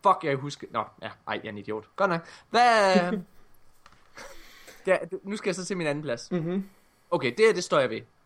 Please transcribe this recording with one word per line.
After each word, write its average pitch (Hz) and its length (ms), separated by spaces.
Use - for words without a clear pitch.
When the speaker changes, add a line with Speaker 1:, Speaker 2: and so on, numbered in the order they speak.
Speaker 1:
Fuck, 185 220
jeg 139 120
husker... 139 340
Nå, 110 140
ja, 107 80
ej, 107 140
jeg - 20
er 104 40
en 104 100
idiot. 107 260
Godt 196 140
nok. 165 160
Hvad? 202 640
Speaker 2:
<laughs> 214 60
Speaker 1:
Ja, 185 100
nu 196 140
skal 202 120
jeg 180 60
så 185 100
se 196 100
min 175 120
anden 147 180
plads. 120 260
Speaker 2:
Mhm. 180 380
Speaker 1:
Okay, 175 260
det 220 100
her, 220 60
det 175 120
står 165 160
jeg 123 100
ved. 113 100